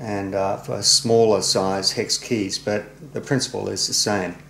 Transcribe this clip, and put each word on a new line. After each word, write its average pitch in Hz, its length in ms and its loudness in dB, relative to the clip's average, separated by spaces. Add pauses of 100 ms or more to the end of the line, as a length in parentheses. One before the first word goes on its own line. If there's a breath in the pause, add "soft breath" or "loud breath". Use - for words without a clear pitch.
and, 98 340 -6
uh, 98 220 0
for 107 240 -6
smaller 113 600 6
size 95 500 0
hex - 240 -2
keys, 101 420 -2
but - 540 -6
the - 80 -6
principle 104 480 -2
is 98 200 -2
the - 40 -10
same. 95 440 0 (140)